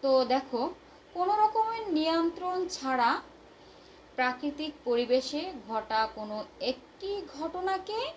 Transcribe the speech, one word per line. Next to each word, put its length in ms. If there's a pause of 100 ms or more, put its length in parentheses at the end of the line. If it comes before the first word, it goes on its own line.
তো 240
দেখো, 480 (400)
কোনো 220
রকমের 580
নিয়ন্ত্রণ 720
ছাড়া 540 (960)
প্রাকৃতিক 580 (100)
পরিবেশে 680 (160)
ঘটা 480
কোনো 300 (140)
একটি 640 (180)
ঘটনাকে 760